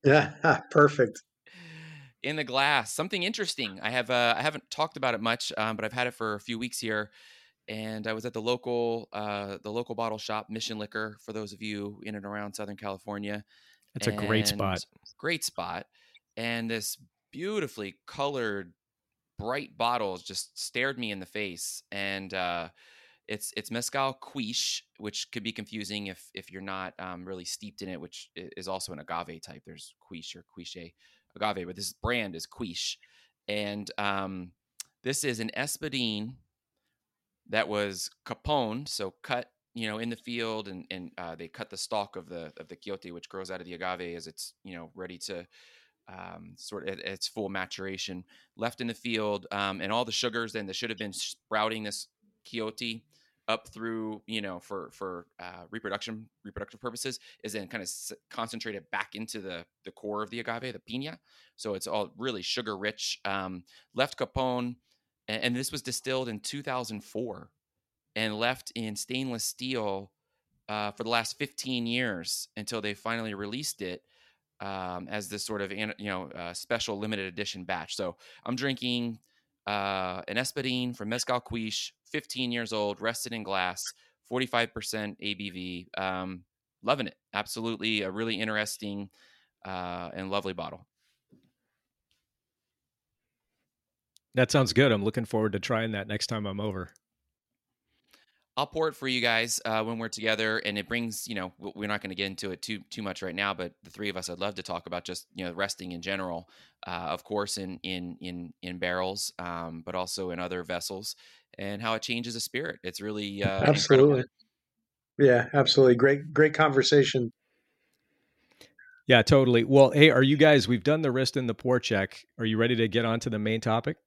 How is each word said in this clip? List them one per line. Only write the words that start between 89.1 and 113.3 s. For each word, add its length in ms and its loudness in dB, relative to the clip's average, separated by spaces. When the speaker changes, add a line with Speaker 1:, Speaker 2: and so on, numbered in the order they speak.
Speaker 2:
uh, 480 -6
and 160 -6
lovely 240 0
bottle. 320 -8
Speaker 3:
That 160 6
sounds 220 6
good. 180 8
I'm 120 4
looking 220 0
forward 280 2
to 60 0
trying 320 0
that 160 -2
next 200 -2
time 180 -2
I'm 140 -4
over. 300 -4
Speaker 2:
I'll 100 2
pour 200 0
it 80 -2
for 120 -6
you 120 2
guys, 460 2
uh, 180 2
when 140 -2
we're 120 -4
together, 500 2
and 180 -2
it 100 -4
brings, 400 -4
you 60 -6
know, 240 -4
w-, 180 -10
we're 120 -4
not 140 0
gonna 120 -6
get 140 -2
into 240 -6
it 100 -8
too, 200 -6
too 100 -8
much 220 -6
right 100 -4
now, 200 0
but 200 -6
the 60 -20
three 200 -6
of 80 -4
us, 120 -6
I'd 100 -8
love 160 0
to 80 -8
talk 220 -6
about 200 -6
just, 280 -10
you 100 -8
know, 100 -4
resting 380 -4
in 120 -8
general, 440 -4
uh, 240 -6
of 140 -4
course, 340 -2
in, 240 -6
in, 400 -4
in, 400 -8
in 160 -8
barrels, 640 0
um, 440 -6
but 120 -8
also 340 -2
in 100 -2
other 240 -4
vessels, 520 -4
and 240 -6
how 140 2
it 80 -4
changes 320 -4
a 40 -4
spirit. 440 -4
It's 180 -6
really, 420 -4